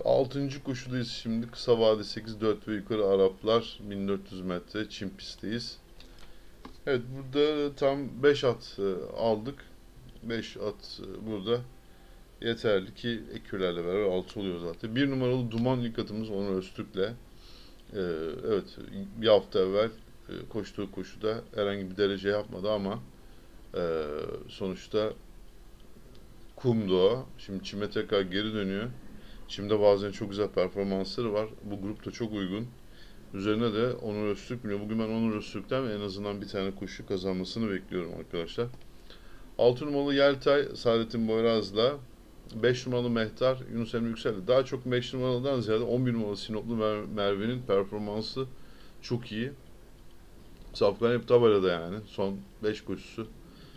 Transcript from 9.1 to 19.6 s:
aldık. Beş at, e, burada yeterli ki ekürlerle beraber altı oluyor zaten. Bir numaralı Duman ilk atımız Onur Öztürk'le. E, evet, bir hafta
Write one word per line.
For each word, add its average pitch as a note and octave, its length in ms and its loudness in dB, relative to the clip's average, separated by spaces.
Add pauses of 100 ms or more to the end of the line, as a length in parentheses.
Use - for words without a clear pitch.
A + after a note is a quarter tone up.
aldık. A2+ 480 0 (580)
Beş A2+ 340 -6
at, - 440 -8
e, F#2+ 260 -12
burada A2 340 -2 (800)
yeterli G#2+ 540 0
ki A#2+ 260 -4 (140)
ekürlerle F2+ 500 -2
beraber F#2+ 260 2
altı F#2 300 -2
oluyor F2+ 200 -2
zaten. F2 360 -6
Bir C#3 140 2
numaralı B2+ 400 0
Duman B2 300 2
ilk A#2 180 -4
atımız A2 320 -4
Onur G2 260 0
Öztürk'le. F#2+ 400 -6
E, G2+ 160 0 (1400)
evet, G2+ 300 0 (380)
bir A2 120 2
hafta G2+ 320 8